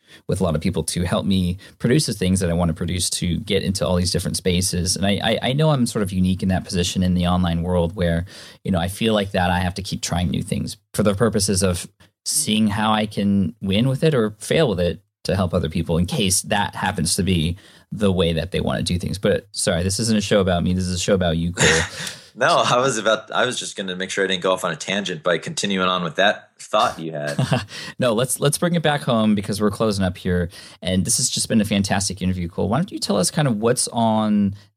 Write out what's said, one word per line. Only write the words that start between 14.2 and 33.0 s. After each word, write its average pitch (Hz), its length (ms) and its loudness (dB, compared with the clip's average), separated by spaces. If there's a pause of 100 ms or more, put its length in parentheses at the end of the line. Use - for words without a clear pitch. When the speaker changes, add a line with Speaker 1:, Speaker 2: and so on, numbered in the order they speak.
Speaker 1:
fail 151 300 2
with 90 100 0
it 87 220 0 (240)
to 92 100 0
help 92 180 0
other 82 160 0
people 82 280 -2
in 87 100 2
case - 360 0
that 101 300 -2
happens 92 440 -2
to 98 60 0
be 87 340 0 (340)
the 101 200 0
way 85 220 2
that 78 180 -2
they 80 100 -2
wanna 69 200 -2
do 90 160 -2
things. 90 220 -4
But 101 320 0
sorry, 87 320 0
this 95 160 0
isn't 110 180 2
a 104 40 2
show 104 180 2
about 92 240 2
me. 90 100 0
This 92 120 0
is 90 100 -2
a 90 40 -4
show 107 140 2
about 87 240 2
you, 85 160 -2
Cole. - 140 2
<laughs> 82 220 2 (500)
Speaker 2:
No, 143 240 4
I 120 140 2
was 123 220 2
about, 107 320 0
I 113 160 0
was 123 100 -4
just - 180 -8
gonna 95 200 -6
make 92 160 -6
sure 98 120 0
I 95 40 2
didn't 92 160 -2
go 95 100 4
off 90 100 -2
on 90 80 0
a 78 40 -2
tangent 92 480 -4
by 85 160 2
continuing 92 500 -2
on 90 140 0
with 80 140 -6
that 101 420 2
thought - 400 0
you 80 140 -8
had. 73 220 -4 (440)
Speaker 1:
<laughs> - 180 -14
No, 123 160 2
let's, 120 260 -2
let's 143 200 0
bring 175 160 0
it 160 80 0
back 147 180 2
home 110 320 2
because 104 260 -2
we're 104 120 2
closing 98 340 0
up 92 120 0
here. 90 340 0 (320)
And 92 200 2
this - 140 0
has 123 140 -2
just - 180 -4
been 117 120 4
a 101 40 2
fantastic 98 560 0
interview, 92 260 -2
Cole. 95 220 -2
Why 117 80 2
don't 185 140 -2
you 320 80 -10
tell 202 180 -2